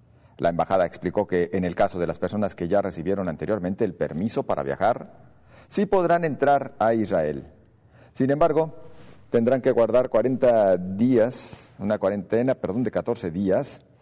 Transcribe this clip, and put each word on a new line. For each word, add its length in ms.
La 140
embajada 340
explicó 420
que 280
en 100
el 100
caso 240
de 80
las 120
personas 360
que 140
ya 140
recibieron 440
anteriormente 600
el 80
permiso 480
para 200
viajar, 520
sí 180
podrán 400
entrar 520
a 140
Israel. 540
Sin 180
embargo, 440
tendrán 320
que 80
guardar 400
cuarenta 640
días, 1040
una 180
cuarentena, 580
perdón, 280
de 80
catorce 400
días 500